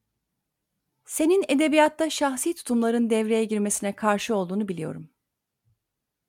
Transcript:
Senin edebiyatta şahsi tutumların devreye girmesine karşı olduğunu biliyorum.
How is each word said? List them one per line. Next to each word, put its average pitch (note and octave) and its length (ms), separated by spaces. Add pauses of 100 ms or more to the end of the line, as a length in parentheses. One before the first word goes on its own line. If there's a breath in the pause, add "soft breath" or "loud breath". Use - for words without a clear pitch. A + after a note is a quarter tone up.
(1040)
Senin F4 420
edebiyatta D4+ 600
şahsi C#4 460
tutumların A#3 540
devreye A3 360
girmesine G#3 500
karşı G#3+ 400
olduğunu G3 320
biliyorum. D#3+ 420 (1200)